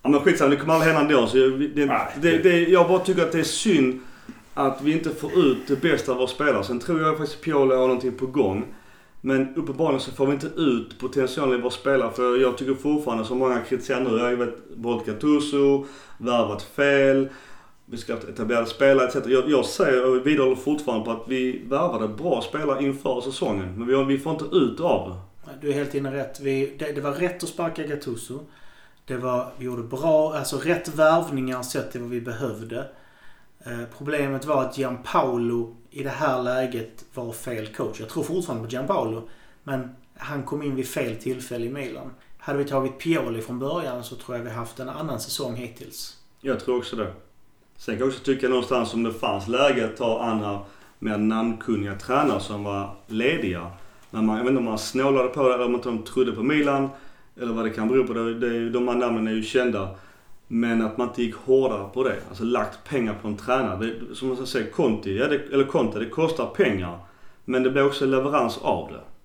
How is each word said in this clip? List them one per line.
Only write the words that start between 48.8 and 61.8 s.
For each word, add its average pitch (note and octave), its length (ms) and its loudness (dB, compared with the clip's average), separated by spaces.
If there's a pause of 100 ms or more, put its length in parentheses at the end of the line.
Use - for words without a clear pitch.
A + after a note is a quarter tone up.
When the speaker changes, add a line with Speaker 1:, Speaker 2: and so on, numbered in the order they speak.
Speaker 1:
om A#2 100 0
det A2 100 0
fanns G2+ 340 -4
läge B2 380 4
att G#2+ 120 -6
ta A2+ 260 0
andra G#2+ 360 -2 (400)
mer G#2+ 180 -2
namnkunniga A2 800 0
tränare B2+ 440 2
som G#2 240 -8
var G2 320 -6 (120)
lediga. A2 640 0 (380)
Men A2 160 0
man, A2 120 2
jag A#2+ 60 -2
vet B2+ 60 2
inte C3+ 100 2
om A#2+ 60 0
man A2 140 -4
snålade C3 500 2
på C3+ 180 2
det B2 60 6
eller B2 120 0
om A#2+ 100 2
inte A#2+ 140 -4
de A2 140 -4
trodde B2+ 280 0
på A2 120 -4
Milan C#3 460 2 (520)
eller A#2 120 -4
vad A2+ 120 -2
det A2 40 0
kan A2 180 -2
bero B2+ 200 4
på. A#2+ 60 -4
Det, A#2 260 -2
det A#2+ 80 0
är A#2 60 0
ju, A#2 160 -2
de B2 180 0
här A#2+ 80 0
namnen A2+ 320 0
är A2 40 -2
ju A2 120 -2
kända. G#2+ 460 0 (580)
Men A#2 340 0
att A2 160 -2
man B2 100 0
inte A#2+ 160 -4
gick A2+ 120 -4
hårdare B2+ 580 2